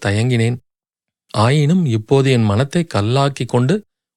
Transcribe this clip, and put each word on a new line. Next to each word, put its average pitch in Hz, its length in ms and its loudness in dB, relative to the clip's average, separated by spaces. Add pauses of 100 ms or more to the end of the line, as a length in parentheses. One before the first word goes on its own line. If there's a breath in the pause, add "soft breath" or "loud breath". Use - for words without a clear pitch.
தயங்கினேன். 113 500 0 (720)
ஆயினும் 147 540 2
இப்போது 135 460 0
என் 120 140 2
மனத்தை 139 500 0
கல்லாக்கிக் 127 540 -2
கொண்டு 135 360 0 (320)